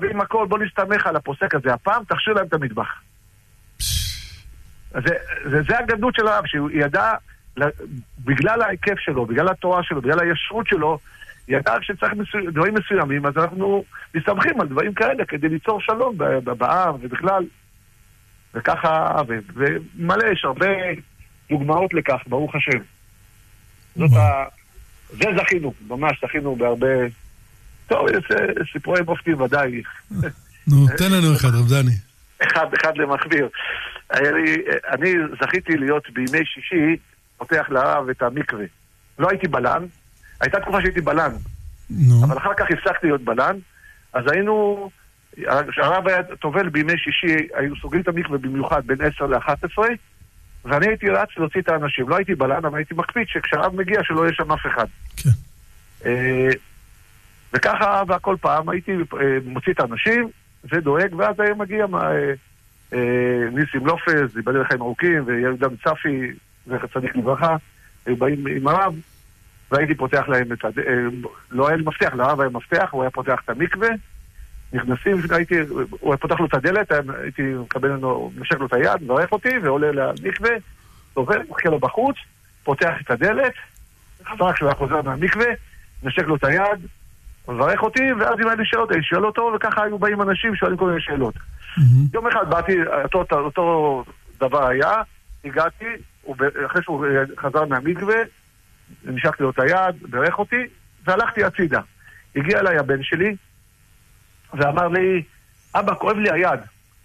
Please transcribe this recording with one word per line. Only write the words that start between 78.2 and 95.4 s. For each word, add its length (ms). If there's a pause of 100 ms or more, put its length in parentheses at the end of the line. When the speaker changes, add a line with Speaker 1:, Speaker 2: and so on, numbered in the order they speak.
Speaker 1:
משך 220
לו 60
את 60
היד, 300
מברך 300
אותי, 300
ועולה 300
למקווה, 580 (640)
עובר, 220 (140)
מחכה 180
לו 100
בחוץ, 380 (480)
פותח 360
את 100
הדלת, 420 (720)
חזר 280
כשהוא 160
היה 80
חוזר 260
מהמקווה, 440 (560)
משך 200
לו 140
את 80
היד, 420 (600)
מברך 340
אותי, 300
ואז 300
אם 40
היה 80
לי 120
שאלות, 260
אני 100
שואל 240
אותו, 300
וככה 260
היו 160
באים 240
אנשים, 340
שואלים 220
כל 100
מיני 120
שאלות. 340 (420)
Speaker 2:
מהמם. 380
Speaker 1:
יום 120
אחד 240
באתי, 220 (420)
אותו, 240
אותו 640 (360)
דבר 260
היה, 260 (520)